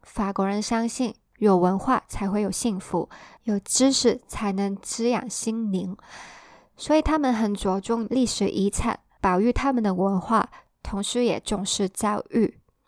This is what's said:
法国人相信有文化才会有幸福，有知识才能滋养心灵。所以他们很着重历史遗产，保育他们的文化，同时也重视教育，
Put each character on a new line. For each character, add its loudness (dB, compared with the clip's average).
法 -4
国 0
人 -2
相 0
信 -4
有 6
文 4
化 0
才 -4
会 0
有 -2
幸 -2
福， -4
有 0
知 4
识 2
才 -4
能 -2
滋 -4
养 -2
心 -4
灵。 -4
所 2
以 4
他 2
们 2
很 0
着 -2
重 -4
历 2
史 0
遗 0
产， -2
保 2
育 4
他 0
们 0
的 0
文 0
化， 0
同 -6
时 0
也 0
重 -4
视 -2
教 -2
育， 0